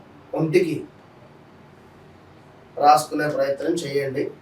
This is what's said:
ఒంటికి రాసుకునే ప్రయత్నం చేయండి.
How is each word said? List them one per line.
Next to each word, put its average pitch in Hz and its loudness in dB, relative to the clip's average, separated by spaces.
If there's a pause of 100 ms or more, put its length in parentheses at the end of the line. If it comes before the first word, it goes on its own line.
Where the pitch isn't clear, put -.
(340)
ఒంటికి 165 0 (1900)
రాసుకునే 151 4
ప్రయత్నం 139 -2
చేయండి. 139 -4 (100)